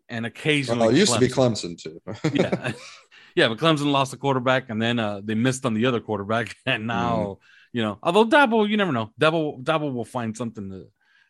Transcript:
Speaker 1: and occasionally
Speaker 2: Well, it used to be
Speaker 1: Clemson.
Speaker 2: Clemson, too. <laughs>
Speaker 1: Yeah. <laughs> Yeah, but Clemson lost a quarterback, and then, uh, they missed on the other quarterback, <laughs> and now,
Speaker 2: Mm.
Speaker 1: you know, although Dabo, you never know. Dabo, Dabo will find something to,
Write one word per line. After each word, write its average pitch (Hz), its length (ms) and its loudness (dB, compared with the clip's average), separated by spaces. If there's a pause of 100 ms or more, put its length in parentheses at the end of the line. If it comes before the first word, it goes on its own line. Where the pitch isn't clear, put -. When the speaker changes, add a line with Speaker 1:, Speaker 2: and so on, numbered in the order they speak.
Speaker 1:
and 117 180 -8
occasionally 135 540 0
Speaker 2:
Well, 113 100 6
it 127 80 6
used 190 160 4
to 110 60 2
be 123 80 6
Speaker 1:
Clemson. 113 480 0
Speaker 2:
Clemson, - 20 -16
too. 82 240 -16 (300)
<laughs> - 20 -4
Speaker 1:
Yeah. - 440 0
<laughs> - 40 -18 (540)
Yeah, 156 120 4
but 110 120 -2
Clemson 147 320 2
lost 135 200 0
a 120 60 -14
quarterback, 131 520 0
and 110 120 -4
then, 120 180 0
uh, 104 240 -4
they 107 120 -4
missed 131 300 0
on 113 100 -2
the 110 100 0
other 120 160 0
quarterback, 107 600 -4
<laughs> - 40 -20
and 117 220 -2
now, 117 320 -2
Speaker 2:
Mm. 101 180 -6 (360)
Speaker 1:
you 120 100 -2
know, 104 180 -4
although 202 240 4
Dabo, 226 420 4
you 214 80 0
never 196 160 0
know. 110 200 -2 (100)
Dabo, 151 420 0
Dabo 151 300 -2
will 120 100 -4
find 113 320 -6
something 107 360 -10
to, 92 160 -16 (420)